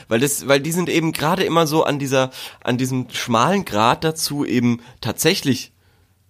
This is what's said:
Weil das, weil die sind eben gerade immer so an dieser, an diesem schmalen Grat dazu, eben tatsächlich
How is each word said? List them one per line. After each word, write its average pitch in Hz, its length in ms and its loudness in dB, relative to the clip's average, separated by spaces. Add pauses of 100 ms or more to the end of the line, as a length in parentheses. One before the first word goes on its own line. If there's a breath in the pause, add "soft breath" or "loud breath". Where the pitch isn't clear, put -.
Weil 117 120 2
das, 143 260 0
weil 139 140 4
die 151 120 -4
sind 175 160 -2
eben 160 240 0
gerade 175 320 -2
immer 165 220 2
so 156 180 2
an 143 140 -2
dieser, 131 320 0 (320 loud breath)
an 123 160 -2
diesem 127 320 -2
schmalen 123 540 0
Grat 117 400 2
dazu, 151 400 -4
eben 120 360 0 (200 loud breath)
tatsächlich 143 720 -2 (580)